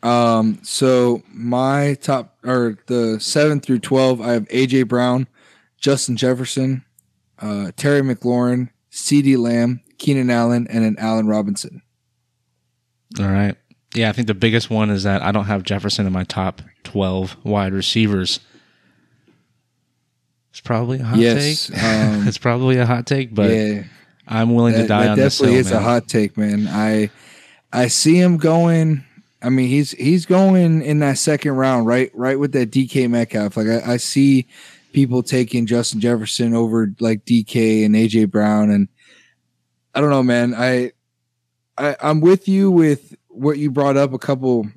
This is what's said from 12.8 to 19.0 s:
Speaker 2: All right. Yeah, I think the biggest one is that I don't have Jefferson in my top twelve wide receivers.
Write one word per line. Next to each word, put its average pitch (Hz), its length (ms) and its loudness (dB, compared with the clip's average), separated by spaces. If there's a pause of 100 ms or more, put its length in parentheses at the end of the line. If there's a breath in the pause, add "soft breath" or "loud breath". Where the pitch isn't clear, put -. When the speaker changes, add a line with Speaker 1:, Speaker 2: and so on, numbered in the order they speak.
Speaker 2:
All 101 80 -2
right. 98 300 -2 (380)
Yeah, 113 160 0
I - 20 -4
think 113 160 -4
the 107 60 -2
biggest 113 360 0
one 107 200 0
is 98 140 -2
that 98 180 0
I 98 100 -2
don't 101 140 -2
have 101 180 -4
Jefferson 101 420 -4
in 95 60 -2
my 90 120 -2
top - 380 -6 (220)
twelve 95 600 -4
wide 101 280 -2
receivers. 98 680 -2 (2000 soft breath)